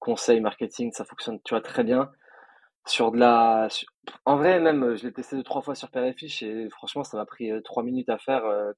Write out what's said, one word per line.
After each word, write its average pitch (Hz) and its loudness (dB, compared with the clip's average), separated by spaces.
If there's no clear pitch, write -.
conseil 117 2
marketing, 113 -4
ça - -10
fonctionne, - -12
tu - -6
vois, 113 0
très - -2
bien. 127 2
Sur 113 0
de 117 0
la, 117 6
sur, - -10
en 143 4
vrai, 175 4
même, 156 4
euh, 120 0
je 107 -10
l'ai 120 -8
testé 131 -10
deux, 131 -6
trois - -6
fois 139 -8
sur - -14
Père 127 -2
et 127 -2
Fiche 147 -12
et 110 -6
franchement, - -8
ça - -10
m'a 107 -4
pris, 110 -6
euh, 110 -2
trois 120 -4
minutes 123 -4
à 113 0
faire, 131 -2
euh, 104 -2